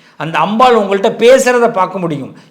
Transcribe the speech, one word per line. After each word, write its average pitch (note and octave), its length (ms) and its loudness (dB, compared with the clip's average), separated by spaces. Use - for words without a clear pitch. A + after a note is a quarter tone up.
அந்த D3+ 220 -6
அம்பாள் A3+ 380 2
உங்கள்கிட்ட G3 340 0
பேசுறத B3 640 2
பார்க்க F#3 260 -4
முடியும். C#3+ 380 -8